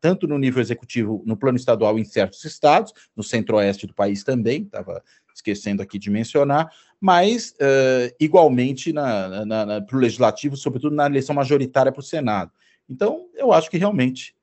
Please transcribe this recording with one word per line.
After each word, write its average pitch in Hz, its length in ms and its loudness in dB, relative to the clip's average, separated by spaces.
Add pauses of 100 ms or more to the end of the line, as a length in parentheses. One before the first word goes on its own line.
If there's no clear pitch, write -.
tanto 180 260 0
no 147 120 -2
nível 131 240 0
executivo, 110 640 -4
no 110 100 -4
plano 127 220 0
estadual, 110 400 0
em 110 60 -4
certos - 400 -4
estados, 156 480 2 (220)
no 110 80 -8
centro-oeste 104 640 -2
do - 80 -20
país 101 300 -4
também, 131 400 -2
tava - 380 -14 (320)
esquecendo 101 480 -6
aqui 98 160 -12
de 101 120 -8
mencionar, 143 600 0 (280)
mas, 196 600 2
eh, 131 580 2
igualmente 147 720 4
na, 107 540 -4
na, 107 220 -4
na, 104 160 -6
pro 120 160 -4
legislativo, 123 580 0
sobretudo 139 400 -4
na 147 80 2
eleição 139 300 -2
majoritária 135 580 2
pro 143 100 -16
Senado. 107 480 -4 (380)
Então, 240 460 -4
eu 247 180 2
acho 165 180 4
que - 60 -4
realmente 151 680 -2